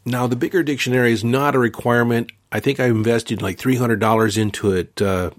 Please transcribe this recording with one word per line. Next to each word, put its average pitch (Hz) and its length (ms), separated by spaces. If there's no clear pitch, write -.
Now, 123 200
the 120 100
bigger 165 260
dictionary 127 500
is 107 100
not 135 320
a 135 40
requirement. 120 720
I 107 100
think 135 200
I 127 60
invested, 113 560
like, 98 160
three 131 180
hundred 117 240
dollars 110 380
into 107 320
it, 90 320
uh, 92 360